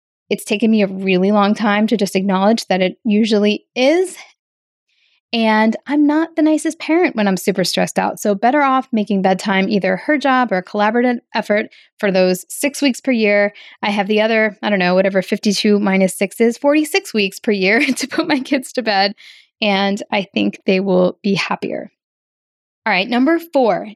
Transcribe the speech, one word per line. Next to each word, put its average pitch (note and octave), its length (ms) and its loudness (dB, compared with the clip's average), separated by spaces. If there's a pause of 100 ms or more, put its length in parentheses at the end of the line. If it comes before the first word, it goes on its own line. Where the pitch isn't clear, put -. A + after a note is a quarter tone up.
(300)
It's - 160 -4
taken A3 260 0
me A3 100 2
a G3 60 2
really F#3+ 440 0
long G#3 220 2
time G#3 340 0
to A3 100 0
just F#3+ 180 -2
acknowledge G3 520 0
that F#3 140 0
it F#3 220 -2
usually G#3 720 0
is. D#4 420 0 (1160)
And A3 420 2 (100)
I'm D4 220 2
not D#4 300 0
the E4 40 2
nicest D#4 380 0
parent E4 380 0
when G#3 100 0
I'm F#3+ 80 2
super F3+ 300 -2
stressed F3+ 340 -2
out. F#3+ 180 -2
So G#3 160 0
better A#3+ 280 0
off C4 320 0
making G3+ 280 0
bedtime F#3+ 460 0
either F#3+ 300 0
her D4 200 -2
job B3+ 360 0
or F#3 40 0
a F3+ 60 -4
collaborative A#3+ 560 0 (160)
effort G#3+ 320 -2 (320)
for G3+ 140 0
those F#3 340 2
six - 340 -6
weeks C#4 200 0
per C4+ 100 -2
year. G#3 420 2 (300)
I G#3+ 60 -2
have G3+ 180 -2
the G#3+ 140 2
other, A3 420 0
I A3 60 -2
don't G3+ 100 0
know, F3+ 160 2
whatever F#3+ 260 2
fifty-two G#3 580 0
minus F#3+ 380 0
six - 220 -4
is, A#3 180 2
forty-six D4+ 560 0
weeks G3 280 -2
per A3+ 100 -2
year G3+ 340 2
<laughs> - 0 -
to C4 220 -4
put E4 220 -4
my D4 100 0
kids C4 340 -4
to B3+ 80 -6
bed. G3+ 340 0 (460)
And G3+ 400 0 (100)
I G3+ 120 0 (100)
think G3+ 320 -2
they F#3+ 140 2
will F3+ 420 0
be G3 140 0
happier. - 560 -6 (960)
All A3 80 0
right, G3 160 0
number C4 280 2
four, G#3+ 580 0